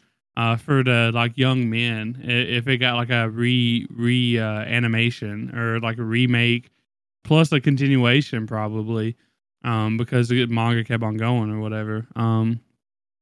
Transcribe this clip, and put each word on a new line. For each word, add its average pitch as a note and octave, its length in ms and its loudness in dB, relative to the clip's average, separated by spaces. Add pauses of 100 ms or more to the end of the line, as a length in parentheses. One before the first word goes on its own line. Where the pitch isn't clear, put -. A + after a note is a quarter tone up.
(360)
uh, A#2 220 2
for C3+ 260 2
the, A#2 300 2
like, A#2+ 240 -2
young B2+ 320 2
men A#2 520 -4
i-, - 100 -10
if A#2+ 360 -2
it C3 120 2
got, B2 180 0
like, A#2+ 120 -2
a A#2 200 0
re-, A#2+ 600 0
re-, A#2+ 480 0
uh, G#2+ 240 -2
animation A#2 960 -2
or, A#2 220 -4
like, A2+ 180 -4
a A#2+ 60 -6
remake A#2+ 640 0 (540)
plus D#3 300 4
a D3 80 2
continuation C3+ 840 2
probably, A2 680 -4 (480)
um, A2 340 0
because A#2+ 320 0
the B2 180 2
manga A#2 360 0
kept A2+ 200 -2
on G#2+ 140 -2
going A2+ 320 0
or G#2+ 100 -4
whatever. G#2+ 460 -6 (120)
Um, A2+ 420 2 (640)